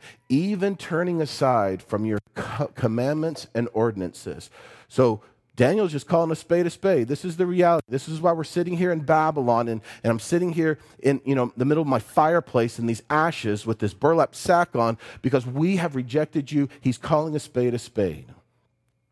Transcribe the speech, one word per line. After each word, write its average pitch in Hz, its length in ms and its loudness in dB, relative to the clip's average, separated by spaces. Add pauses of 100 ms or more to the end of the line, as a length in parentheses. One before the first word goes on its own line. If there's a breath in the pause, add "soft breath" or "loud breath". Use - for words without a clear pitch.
(300 loud breath)
even 190 460 0
turning 170 460 -2
aside 113 640 0
from 107 220 -4
your 107 140 -2 (140)
co-, - 360 -6
commandments 139 840 -2
and 120 180 -2
ordinances." 98 800 -4 (380 loud breath)
So 117 340 2 (340 soft breath)
Daniel's 175 360 2
just 147 160 -8
calling 165 240 2
a 156 60 -4
spade 170 280 0
a 170 40 -2
spade. 160 400 0
This 147 160 -6
is 175 100 -6
the 180 100 0
reality. 175 440 4
This 131 180 -4
is 160 140 -8
why 175 100 4
we're 160 140 -4
sitting 175 320 -2
here 180 160 0
in 160 80 -2
Babylon, 143 640 2
and, 110 140 -4 (240 loud breath)
and 117 40 4
I'm 117 80 2
sitting 175 360 -2
here 160 260 0 (200 soft breath)
in, 135 260 2
you 139 100 2
know, 123 220 0
the 127 80 0
middle 151 160 2
of 151 60 -2
my 131 120 2
fireplace 151 800 0
in 117 60 -2
these 113 240 -2
ashes 147 560 0
with 113 140 -2
this 104 140 -2
burlap 156 420 2
sack 175 380 2
on, 117 240 0 (240 loud breath)
because 127 240 0
we 156 300 0
have 165 220 -2
rejected 131 520 -2
you. 143 200 0 (100)
He's 127 180 -2
calling 156 380 0
a 147 60 -4
spade 123 320 -2
a 120 40 -4
spade. 90 500 -4 (840)